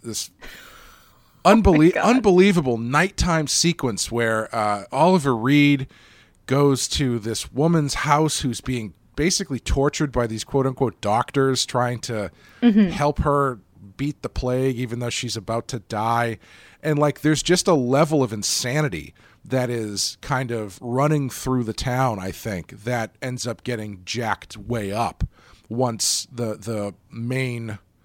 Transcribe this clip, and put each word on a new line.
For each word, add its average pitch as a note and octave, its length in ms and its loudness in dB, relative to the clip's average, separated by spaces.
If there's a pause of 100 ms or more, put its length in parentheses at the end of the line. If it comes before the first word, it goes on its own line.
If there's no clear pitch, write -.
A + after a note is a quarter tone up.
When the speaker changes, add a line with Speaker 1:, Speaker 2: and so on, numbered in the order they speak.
Speaker 1:
this - 280 -10 (1120)
unbelie-, F#3 480 8
Speaker 2:
Oh - 40 -2
my - 60 0
God. A#3 140 4
Speaker 1:
unbelievable F3+ 600 4
nighttime D#3+ 680 0
sequence C3 640 -2
where, A2+ 440 0
uh, G#2 360 -2
Oliver C#3+ 460 4
Reed C#3 500 4 (600)
goes C#3 420 2
to B2 300 0
this A2 340 -6
woman's D3+ 420 2
house D3+ 460 2
who's A#2+ 200 -4
being A#2 320 -6 (240)
basically D3+ 440 -2
tortured C#3+ 520 0
by A#2+ 140 0
these A2 180 -6
quote C3+ 220 0
unquote B2+ 340 -2
doctors B2 640 0
trying B2 360 -2
to G#2 300 -6 (300)
Speaker 2:
Mm-hmm. G#3+ 300 6
Speaker 1:
help D3 300 0
her C#3 400 0 (380)
beat C#3+ 240 -4
the C3 80 -6
plague, B2+ 480 -2
even A#2+ 200 -6
though A#2+ 120 -4
she's A2+ 260 -6
about A2+ 320 -6
to B2+ 120 -8
die. A2+ 580 -2 (440)
And, D3+ 160 0
like, D3 220 2
there's D3+ 220 2
just F3+ 260 2
a F#3 60 6
level C#3+ 480 2
of A2 100 -2
insanity A2 800 -4 (320)
that B2+ 240 -2
is A2 540 -4
kind C3 280 -2
of G#2+ 300 -6
running C#3 480 0
through B2+ 360 -2
the G#2+ 100 -6
town, B2+ 440 -2
I F#2+ 120 -8
think, F#2 400 -8 (140)
that A#2 360 -4
ends B2+ 260 -8
up A2+ 180 -8
getting G#2+ 420 -8
jacked - 500 -4
way G#2 360 -6
up G#2 320 -4 (440)
once A#2 640 -2
the, A#2 240 -6
the G#2 380 -6 (160)
main A#2 680 -6 (260)